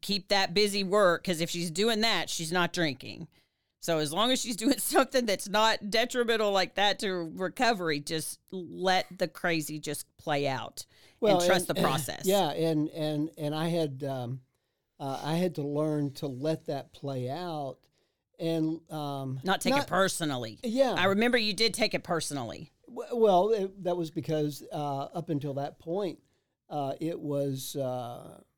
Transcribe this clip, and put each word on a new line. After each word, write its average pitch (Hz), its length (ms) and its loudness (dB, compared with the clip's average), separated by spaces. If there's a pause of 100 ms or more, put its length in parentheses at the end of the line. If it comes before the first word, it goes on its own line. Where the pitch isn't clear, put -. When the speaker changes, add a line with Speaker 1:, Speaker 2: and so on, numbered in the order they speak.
Speaker 1:
keep 202 260 -4
that 196 260 2
busy 202 300 2
work, 185 400 4
'cause 170 160 -2
if 165 100 -2
she's 175 220 -4
doing 214 300 2
that, 208 280 2
she's 160 220 -4
not 175 220 2
drinking." 156 560 -4 (500)
So 165 200 2
as 151 120 0
long 208 220 2
as 254 80 0
she's 208 160 -4
doing 240 200 2
<laughs> - 0 -
something 262 480 2
that's 196 220 0
not 214 420 2
detrimental 226 640 2
like 190 240 2
that 196 240 2
to 196 140 -2
recovery, 180 880 0
just 156 380 -6 (120)
let 185 540 0 (120)
the 175 120 -2
crazy 156 500 -2
just 147 260 -8 (120)
play 143 320 0
out 127 360 -6 (360)
Speaker 2:
Well, 208 180 6
Speaker 1:
and 175 80 2
trust 180 220 4
Speaker 2:
and, - 80 0
Speaker 1:
the 175 40 0
process. 147 400 0
Speaker 2:
<clears throat> - 40 -4
yeah, 190 260 4
and, 156 380 0
and, 151 480 -2
and 151 180 -4
I 165 140 0
had, 151 340 -2
um, 131 380 -6 (580)
uh, 135 220 -6
I 147 120 -4
had 175 220 0
to 147 80 -4
learn 147 500 0
to 147 140 -8
let 151 400 -4
that 139 260 -6
play 135 360 -6
out 151 480 -6 (640)
and, 160 400 0 (100)
um, 139 540 -6
Speaker 1:
Not 190 160 2
take - 120 0
Speaker 2:
not 285 120 4
Speaker 1:
it - 40 -8
personally. 147 760 0
Speaker 2:
Yeah. 247 300 2
Speaker 1:
I 175 120 2
remember 226 320 4
you 214 140 0
did 220 220 2
take 220 200 0
it 175 120 -2
personally. 143 680 -4 (160)
Speaker 2:
W-, 240 200 -10 (120)
well, 202 300 8
it, 196 340 -2
that 180 140 0
was 160 140 -4
because, 151 600 -2
uh, - 40 -8 (380)
up 165 160 -6
until 143 260 -2
that 139 240 -6
point, 175 400 -4 (500)
uh, 139 320 -2
it 165 180 -4
was, 143 560 -2
uh, 123 640 -6 (180)